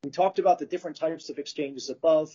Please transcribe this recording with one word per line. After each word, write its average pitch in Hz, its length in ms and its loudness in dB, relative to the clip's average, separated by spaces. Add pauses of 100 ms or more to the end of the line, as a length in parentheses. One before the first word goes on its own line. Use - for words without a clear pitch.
We 143 60 -6
talked 190 280 0
about 180 220 4
the 143 60 -6
different 175 320 -8
types 160 320 -4
of 147 80 -10
exchanges 139 520 -8
above 156 440 2